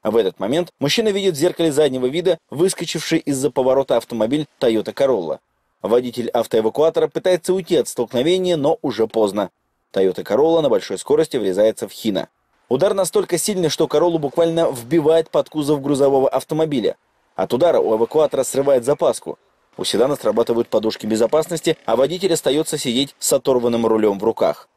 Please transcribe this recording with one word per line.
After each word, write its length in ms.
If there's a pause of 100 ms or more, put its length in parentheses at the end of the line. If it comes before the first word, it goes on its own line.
В 140
этот 240
момент 300 (100)
мужчина 300
видит 240
в 40
зеркале 320
заднего 360
вида 320 (120)
выскочивший 720
из-за 300
поворота 460
автомобиль 500 (140)
Toyota 320
Corolla. 460 (420)
Водитель 480
автоэвакуатора 800
пытается 480
уйти 220
от 100
столкновения, 680
но 260
уже 240
поздно. 440 (420)
Toyota 320
Corolla 360
на 80
большой 300
скорости 380
врезается 500
в 60
«Хина». 360 (400)
Удар 260
настолько 440
сильный, 300
что 180
Короллу 320
буквально 540
вбивает 580
под 180
кузов 340
грузового 460
автомобиля. 680 (400)
От 160
удара 260
у 180
эвакуатора 460
срывает 420
запаску. 540 (380)
У 80
седана 320
срабатывают 520
подушки 380
безопасности, 760
а 120
водитель 360
остаётся 440
сидеть 420
с 140
оторванным 540
рулём 320
в 60
руках. 520